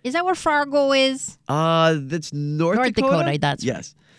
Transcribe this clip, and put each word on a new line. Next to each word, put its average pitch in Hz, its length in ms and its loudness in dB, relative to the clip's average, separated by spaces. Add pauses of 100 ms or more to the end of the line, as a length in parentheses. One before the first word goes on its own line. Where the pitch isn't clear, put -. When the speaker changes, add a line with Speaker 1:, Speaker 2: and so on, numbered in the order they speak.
Speaker 1:
Is 254 100 -6
that 339 120 -2
where 370 100 0
Fargo 285 580 2
is? 269 440 0 (100)
Speaker 2:
Uh, 160 520 2
that's 147 320 -8
North 151 460 -2
Speaker 1:
North 247 160 0
Speaker 2:
Dakota? 269 240 2
Speaker 1:
Dakota, 147 220 0
that's 143 260 -2
right. 123 100 -2
Speaker 2:
Yes. - 200 -16 (240)